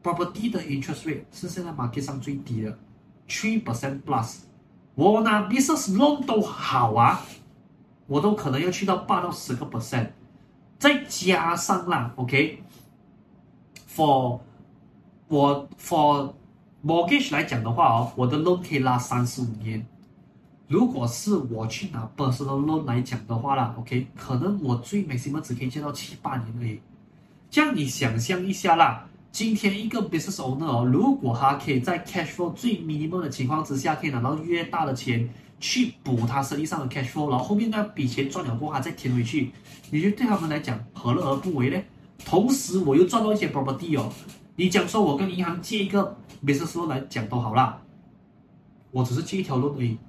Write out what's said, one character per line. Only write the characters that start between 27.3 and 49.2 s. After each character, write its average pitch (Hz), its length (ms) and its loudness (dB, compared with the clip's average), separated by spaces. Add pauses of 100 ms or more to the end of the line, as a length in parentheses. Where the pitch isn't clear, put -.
这 294 120 4
样 302 120 2
你 151 120 0
想 120 340 -2
象 180 260 -2
一 196 60 -2
下 180 240 4
啦， 147 320 4 (240)
今 220 240 0
天 208 260 0
一 226 60 -4
个 220 140 -2
business 170 340 -2
owner 139 300 -4
哦， 123 200 0
如 190 300 4
果 120 180 -2
他 135 220 4
可 - 160 -4
以 127 80 2
在 170 240 -2
cash - 320 -4
flow 175 180 -2
最 214 260 0
minimum 160 420 -4
的 151 80 -4
情 123 180 -4
况 156 160 0
之 143 140 -4
下， 156 180 0
可 151 120 -8
以 - 20 0
拿 131 100 -2
到 131 200 0
越 170 260 -2
大 165 200 -2
的 139 80 -2
钱 120 360 -2 (320)
去 - 320 0 (100)
补 120 240 0
他 139 160 0
生 139 160 -4
意 156 60 -2
上 156 160 -4
的 131 120 -4
cash 135 160 -4
flow， 147 200 -2
然 123 100 0
后 - 60 -2
后 208 100 0
面 220 140 2
那 214 140 0
笔 151 220 -4
钱 139 240 -2
赚 175 160 -6
了 120 120 -2
过 147 100 -4
后， 151 60 -6
他 135 80 -2
再 165 100 -4
填 127 240 -2
回 120 80 2
去， 135 260 -2 (400)
你 151 120 0
觉 202 100 4
得 202 60 -2
对 247 100 2
他 214 100 4
们 165 120 -2
来 151 100 -2
讲 120 180 -4 (160)
何 - 200 0
乐 - 180 0
而 139 60 2
不 175 180 -2
为 127 140 2
呢？ 185 120 -2 (440)
同 202 240 4
时 190 300 0
我 143 180 4
又 185 80 10
赚 226 180 2
到 214 80 2
一 208 60 2
些 - 100 0
property 135 500 -2
哦。 113 140 -2 (420)
你 180 160 2
讲 185 180 4
说 214 140 2
我 143 160 4
跟 190 180 -2
银 180 80 -2
行 175 180 -4
借 208 220 -2
一 190 40 -2
个 196 280 0 (300)
business 143 280 0
loan 170 140 -2
来 135 120 -2 (100)
讲 117 180 -4
都 127 120 -2
好 113 160 -4
啦， 127 260 2 (1080)
我 127 120 2
只 123 120 0
是 160 80 0